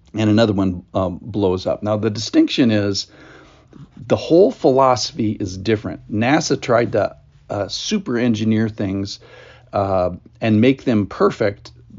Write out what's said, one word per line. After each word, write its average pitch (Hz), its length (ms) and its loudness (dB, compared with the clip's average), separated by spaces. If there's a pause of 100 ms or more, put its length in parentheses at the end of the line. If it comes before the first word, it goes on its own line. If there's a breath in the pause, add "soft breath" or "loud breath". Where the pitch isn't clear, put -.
(140)
and 107 160 2
another 107 240 4
one, 95 400 -2
um, 92 260 -2
blows 98 460 -2
up. - 160 -2
Now, 104 160 -2
the 107 140 -2
distinction 131 580 0
is 101 380 -2 (960 loud breath)
the 123 120 0
whole 190 340 4
philosophy 127 800 2
is 95 260 -8
different. - 540 -4
nasa 127 500 0
tried 117 300 2
to, 101 240 0 (340)
uh, 101 180 -4
super - 520 -4
engineer 110 500 0
things, 98 500 -6 (520 loud breath)
uh, 95 380 0 (320)
and 110 200 2
make 135 220 2
them 107 220 0
perfect, - 680 -2 (280)